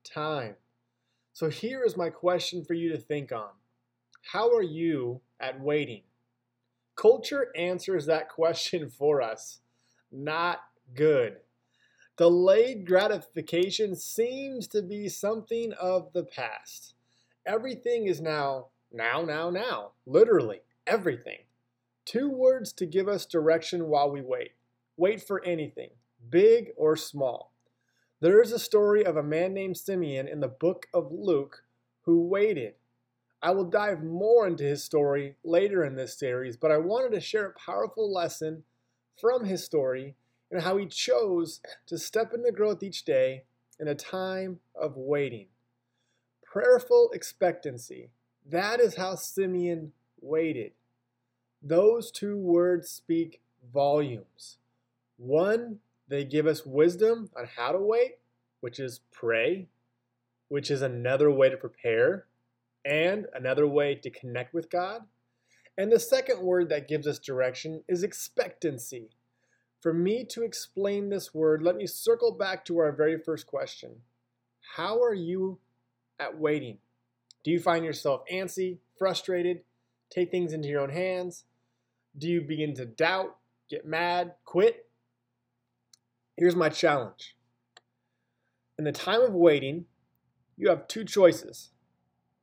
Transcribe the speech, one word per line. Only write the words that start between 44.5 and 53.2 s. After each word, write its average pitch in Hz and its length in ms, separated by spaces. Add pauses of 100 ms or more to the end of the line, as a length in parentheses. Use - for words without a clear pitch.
of 143 160
waiting. 135 520 (1000)
Prayerful 240 640
expectancy. 127 1000 (360)
That 202 320
is 226 160
how 185 200
Simeon 175 800 (280)
waited. 143 520 (880)
Those 208 500
two 208 260
words 175 520
speak 165 520 (320)